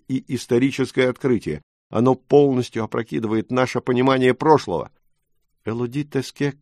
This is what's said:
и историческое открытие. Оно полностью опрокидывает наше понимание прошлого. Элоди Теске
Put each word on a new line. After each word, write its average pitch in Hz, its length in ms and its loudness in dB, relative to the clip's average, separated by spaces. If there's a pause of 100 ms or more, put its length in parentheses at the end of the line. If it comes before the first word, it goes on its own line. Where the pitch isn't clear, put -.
и 131 280 -6
историческое 127 720 0
открытие. 113 540 -2 (280)
Оно 123 260 2
полностью 127 680 2
опрокидывает 110 680 -4
наше 127 300 -2
понимание 127 520 2
прошлого. 120 580 0 (760)
Элоди 120 380 -6
Теске 143 580 -6